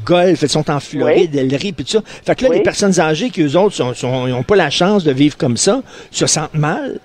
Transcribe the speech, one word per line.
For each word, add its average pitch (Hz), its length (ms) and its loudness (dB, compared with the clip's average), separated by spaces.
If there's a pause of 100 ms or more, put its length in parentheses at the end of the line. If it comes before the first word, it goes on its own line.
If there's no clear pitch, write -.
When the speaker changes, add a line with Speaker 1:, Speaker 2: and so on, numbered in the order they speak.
Speaker 1:
golf, 175 360 4
elles 143 80 0
sont 156 220 -2
en 147 80 -2
Floride, 156 560 0
Speaker 2:
Oui. 139 60 0
Speaker 1:
elles 131 160 0
rient, 185 160 -6
puis 139 120 -10
tout - 60 -8
ça. 214 140 0
Fait - 320 -4
que - 80 0
là, 262 60 4
Speaker 2:
Oui. 180 80 2
Speaker 1:
les 208 40 2
personnes 196 380 2
âgées, 156 300 0
qui 165 120 -2
eux 147 160 0
autres, 202 160 2
sont, 123 200 -4
sont, 127 340 -4
ils 127 40 -2
ont 123 120 -4
pas 208 100 0
la 170 160 2
chance 196 320 2
de 156 80 2
vivre 143 260 2
comme 120 200 0
ça, 214 240 0 (320)
se - 160 -2
sentent 151 260 -4
mal. 175 500 -4